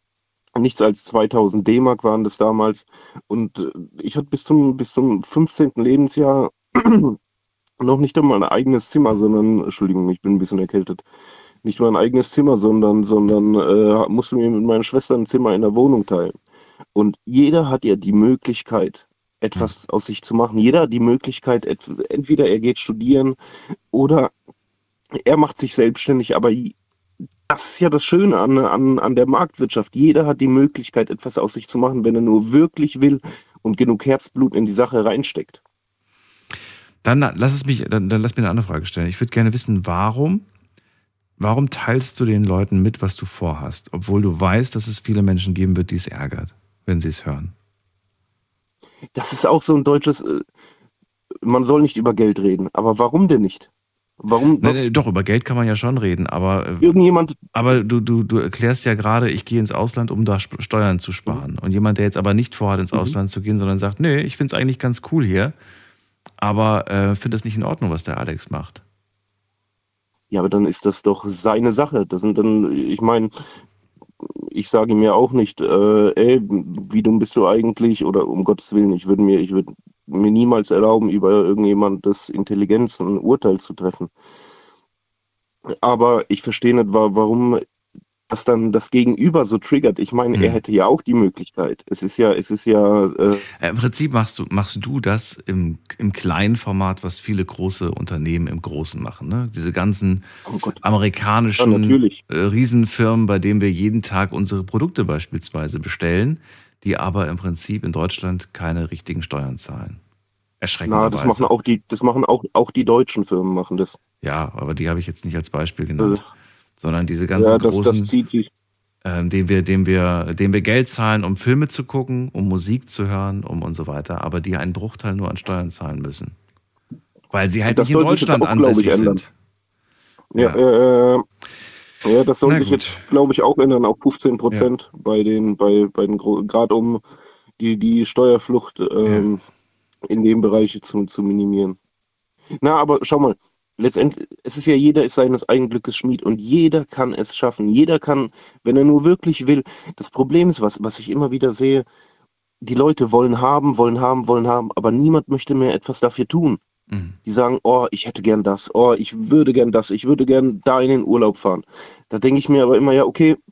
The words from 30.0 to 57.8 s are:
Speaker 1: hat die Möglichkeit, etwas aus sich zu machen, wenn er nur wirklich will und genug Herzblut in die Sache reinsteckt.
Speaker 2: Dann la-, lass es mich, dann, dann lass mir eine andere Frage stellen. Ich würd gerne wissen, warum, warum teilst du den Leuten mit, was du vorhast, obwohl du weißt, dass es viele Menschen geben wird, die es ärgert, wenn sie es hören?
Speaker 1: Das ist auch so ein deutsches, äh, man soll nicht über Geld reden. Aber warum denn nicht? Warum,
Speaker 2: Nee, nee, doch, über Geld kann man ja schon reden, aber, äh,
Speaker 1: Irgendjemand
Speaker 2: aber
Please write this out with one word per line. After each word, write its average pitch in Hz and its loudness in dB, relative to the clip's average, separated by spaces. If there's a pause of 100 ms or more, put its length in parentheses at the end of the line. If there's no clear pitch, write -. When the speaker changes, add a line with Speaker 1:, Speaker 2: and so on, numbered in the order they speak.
Speaker 1:
hat 147 -2
die 135 2
Möglichkeit, 131 0
etwas - -10
aus 107 -2
sich 113 -14
zu - -8
machen, 123 0
wenn 113 2
er 117 0
nur 110 2
wirklich 147 2
will 139 4 (420)
und 110 -2
genug 120 0
Herzblut 135 0
in 110 0
die 101 -4
Sache 120 0
reinsteckt. - -6 (1400)
Speaker 2:
Dann 123 2
la-, 143 0
lass 127 2
es 139 -6
mich, 135 -2
dann, 98 0
dann 110 0
lass 117 -4
mir 117 0
eine 98 0
andere 104 0
Frage 80 -6
stellen. 85 -4
Ich 90 -8
würd 120 -2
gerne 113 2
wissen, 104 -2
warum, 117 -2 (960)
warum 120 0
teilst - -4
du 123 0
den 107 2
Leuten 95 0
mit, 107 0
was 95 -4
du - -12
vorhast, 78 -10
obwohl 95 -2
du 90 0
weißt, 98 0
dass 107 -6
es 107 -8
viele 104 0
Menschen 92 0
geben 92 0
wird, 90 -4
die 85 -4
es 87 -6
ärgert, - -10 (300)
wenn 90 -2
sie 80 -4
es - -10
hören? 78 -8 (1600)
Speaker 1:
Das - -8
ist 131 -2
auch 156 2
so 156 2
ein 143 2
deutsches, 143 0
äh, - -4 (1000)
man 127 2
soll 147 4
nicht 143 2
über 117 2
Geld 104 2
reden. 95 0
Aber 110 0
warum 151 4
denn 135 4
nicht? - -6 (520)
Warum, 120 4
Speaker 2:
Nee, 131 4
nee, 127 -2
doch, 131 0
über 95 0
Geld 107 0
kann 123 -4
man 120 0
ja 110 0
schon 120 -2
reden, 92 -2
aber, 95 -2
äh, 85 -6
Speaker 1:
Irgendjemand 175 4 (180)
Speaker 2:
aber 120 2